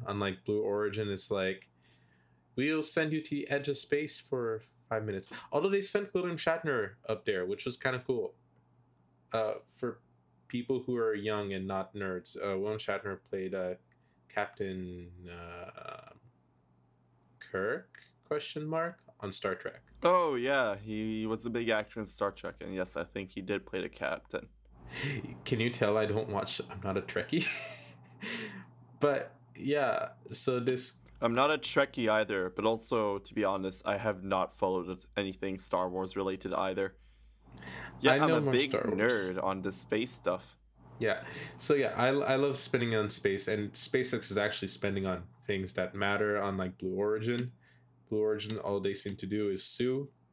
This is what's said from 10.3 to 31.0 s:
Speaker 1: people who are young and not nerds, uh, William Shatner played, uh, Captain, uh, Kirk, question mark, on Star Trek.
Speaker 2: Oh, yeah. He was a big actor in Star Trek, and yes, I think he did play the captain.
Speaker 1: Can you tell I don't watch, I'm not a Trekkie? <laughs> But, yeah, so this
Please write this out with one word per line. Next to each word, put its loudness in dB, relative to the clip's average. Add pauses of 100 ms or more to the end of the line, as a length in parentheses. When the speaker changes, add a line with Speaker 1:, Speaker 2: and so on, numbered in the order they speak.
Speaker 1:
people -2
who -2
are 4
young 0
and -2
not -2
nerds, -4
uh, -2
William -2
Shatner -2 (100)
played, -4
uh, -2 (520)
Captain, -6 (180)
uh, -12 (1300)
Kirk, -4 (260)
question -4
mark, -2 (200)
on -6
Star 0
Trek. -10 (220)
Speaker 2:
Oh, 6
yeah. 4
He -2
was 0
a -2
big 0
actor 0
in -4
Star 0
Trek, -8
and -8
yes, -2
I -2
think -8
he -8
did -2
play -4
the -2
captain. -4 (960)
Speaker 1:
Can 0
you 4
tell 4
I 4
don't 0
watch, -2 (120)
I'm -10
not 0
a 0
Trekkie? 0
<laughs> -4 (1200)
But, 2 (200)
yeah, 0 (220)
so 0
this -2 (220)